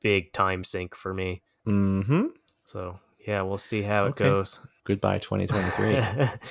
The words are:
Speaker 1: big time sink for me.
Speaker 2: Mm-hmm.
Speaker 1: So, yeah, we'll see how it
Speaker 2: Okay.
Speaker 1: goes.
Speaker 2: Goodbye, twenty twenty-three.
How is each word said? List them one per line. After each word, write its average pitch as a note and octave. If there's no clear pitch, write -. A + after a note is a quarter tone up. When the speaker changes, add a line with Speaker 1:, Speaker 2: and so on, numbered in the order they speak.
Speaker 1:
big G2+
time F#2+
sink F2+
for -
me. F#2
Speaker 2:
Mm-hmm. G2+
Speaker 1:
So, F2+
yeah, G2+
we'll F#2+
see G#2+
how G2+
it -
Speaker 2:
Okay. -
Speaker 1:
goes. G2
Speaker 2:
Goodbye, G2
twenty G2
twenty-three. G2+